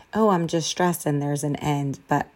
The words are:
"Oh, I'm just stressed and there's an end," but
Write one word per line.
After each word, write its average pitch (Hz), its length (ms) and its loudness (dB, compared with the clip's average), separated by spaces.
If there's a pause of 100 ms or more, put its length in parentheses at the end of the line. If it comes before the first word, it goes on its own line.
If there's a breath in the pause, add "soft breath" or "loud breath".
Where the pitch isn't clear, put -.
(120)
"Oh, 214 180 4
I'm 170 180 2
just 160 200 -2
stressed 175 380 0
and 147 160 0
there's 143 220 -2
an 147 120 -2
end," 143 520 -2
but 143 260 0